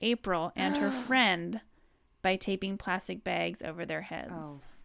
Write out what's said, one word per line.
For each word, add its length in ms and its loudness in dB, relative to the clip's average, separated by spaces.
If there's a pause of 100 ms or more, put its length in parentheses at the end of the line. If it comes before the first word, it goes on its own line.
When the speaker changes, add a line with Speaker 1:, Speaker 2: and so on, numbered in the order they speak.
Speaker 1:
April 540 2
and 220 2
her 140 2
Speaker 2:
<gasps> 160 -4
Speaker 1:
friend 540 4 (600)
by 140 4
taping 420 -2
plastic 460 -4
bags 380 0
over 240 -6
their 160 -4
heads. 320 -8
Speaker 2:
Oh, 280 -8 (240)